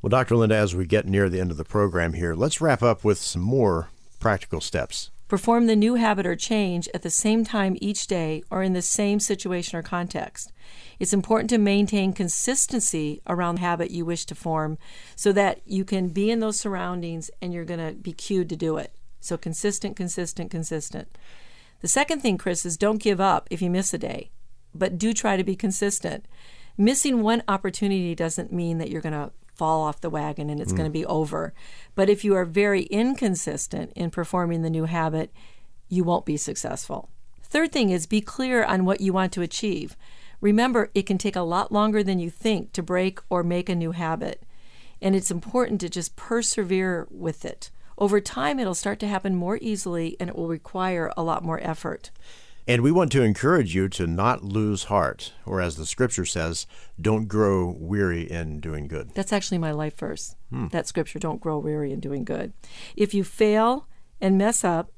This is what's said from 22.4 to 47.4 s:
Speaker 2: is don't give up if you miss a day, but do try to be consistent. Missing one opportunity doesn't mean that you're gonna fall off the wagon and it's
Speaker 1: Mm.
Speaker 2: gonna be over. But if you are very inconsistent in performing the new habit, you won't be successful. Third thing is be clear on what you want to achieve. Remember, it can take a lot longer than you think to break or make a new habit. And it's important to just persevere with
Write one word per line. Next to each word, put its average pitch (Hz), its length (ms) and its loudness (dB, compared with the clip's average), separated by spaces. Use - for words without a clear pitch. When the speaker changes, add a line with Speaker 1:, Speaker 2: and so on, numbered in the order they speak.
Speaker 2:
is 170 100 -4
don't 214 260 2
give 196 200 2
up 185 300 4
if 170 100 -4
you 175 80 2
miss 185 240 0
a - 60 -4
day, - 320 -8
but 180 240 0
do 214 160 2
try 208 240 2
to 185 60 2
be 190 120 0
consistent. 190 680 -2
Missing 254 460 4
one 226 260 4
opportunity 196 680 0
doesn't 165 360 -4
mean 170 280 -2
that 160 100 -4
you're 160 120 -4
gonna 151 300 -4
fall 160 280 2
off 151 200 -2
the 170 80 -4
wagon 151 400 -4
and 147 120 -4
it's 190 120 -2
Speaker 1:
Mm. 185 40 2
Speaker 2:
gonna 156 120 0
be 156 160 -2
over. 156 480 -2
But 202 160 4
if 202 140 4
you 202 120 6
are 185 100 2
very 196 380 4
inconsistent 202 1120 0
in 170 160 -2
performing 170 520 0
the 165 80 0
new 160 160 0
habit, 160 460 0
you 180 160 2
won't 170 200 2
be 147 120 0
successful. - 720 -6
Third 320 280 2
thing 247 180 4
is 175 160 2
be 214 160 2
clear 254 420 0
on 185 220 4
what 190 160 2
you 190 100 2
want 185 220 2
to 185 80 -4
achieve. 175 560 -4
Remember, 226 560 4
it 202 100 4
can 190 120 2
take 190 180 -2
a 180 60 0
lot 175 320 0
longer 214 280 4
than 190 180 2
you 170 100 -2
think - 420 0
to 190 120 -4
break 185 360 0
or 180 140 2
make 175 240 0
a 180 80 0
new 165 160 0
habit. 160 520 -4
And 190 120 4
it's 190 180 2
important 208 500 0
to 175 80 -4
just - 260 -6
persevere 190 960 0
with 170 320 -6